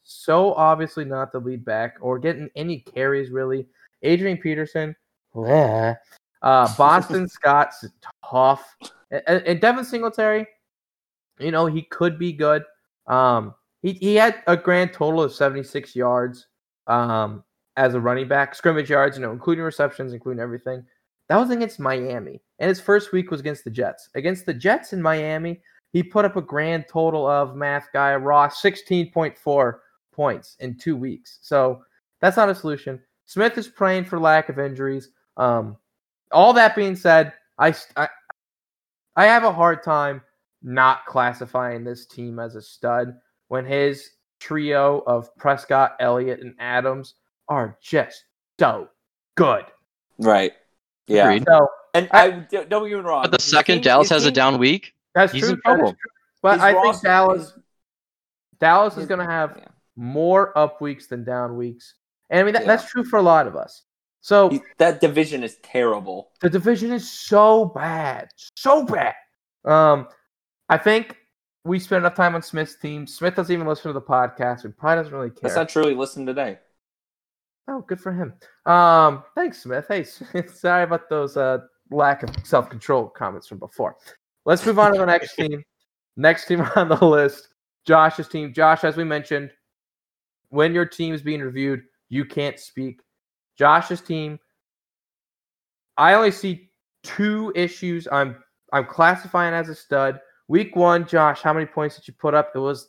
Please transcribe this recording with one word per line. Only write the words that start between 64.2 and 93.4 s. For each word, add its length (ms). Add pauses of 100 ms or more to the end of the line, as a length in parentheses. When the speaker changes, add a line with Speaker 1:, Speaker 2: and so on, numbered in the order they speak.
Speaker 1:
So 280
Speaker 3:
He, 140 (160)
that 220
division 420
is 220
terrible. 640 (100)
Speaker 1:
the 80
division 440
is 180
so 560
bad, 640 (260)
so 280
bad. 300 (500)
Um, 420 (640)
I 100
think 380 (480)
we 160
spent 240
enough 100
time 220
on 60
Smith's 340
team. 300
Smith 280
doesn't 180
even 140
listen 220
to 40
the 80
podcast. 600
He 60
probably 340
doesn't 120
really 160
care. 120
Speaker 3:
That's 140
not 120
true. 200
He 60
listened 340
today. 300 (1080)
Speaker 1:
Oh, 120
good 200
for 120
him. 220 (380)
Um, 520 (100)
thanks, 280
Smith. 260
Hey, 160
<laughs> 500
sorry 300
about 240
those, 280
uh, 220 (320)
lack 320
of 80 (140)
self-control 640
comments 400
from 100
before. 380 (480)
Let's 200
move 140
on 140
to 80
the 60
next 280
Speaker 3:
<laughs> 20
Speaker 1:
team. 280 (520)
Next 300
team 140
<laughs> 160
on 120
the 160
list, 440 (380)
Josh's 420
team. 240
Josh, 320
as 120
we 80
mentioned, 460 (1000)
when 240
your 120
team 260
is 100
being 180
reviewed, 420 (260)
you 160
can't 340
speak 420 (600)